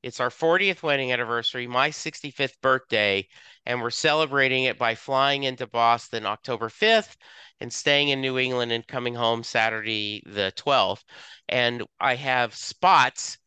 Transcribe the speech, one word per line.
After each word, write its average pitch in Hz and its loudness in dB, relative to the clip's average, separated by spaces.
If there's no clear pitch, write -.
it's 123 -12
our 123 0
fortieth 180 2
wedding 139 0
anniversary, 120 -2
my 127 2
sixty-fifth - -6
birthday, 104 2
and 123 -4
we're 117 -4
celebrating 139 2
it 127 -2
by 113 0
flying 139 0
into 127 -4
Boston 117 0
October 110 -4
fifth 214 2
and 120 -10
staying 143 2
in 135 0
New 131 -2
England 127 -2
and 113 -4
coming 123 -6
home 117 0
Saturday 110 -2
the 98 -4
twelfth. 107 0
And 120 0
I 127 0
have 127 -2
spots - 0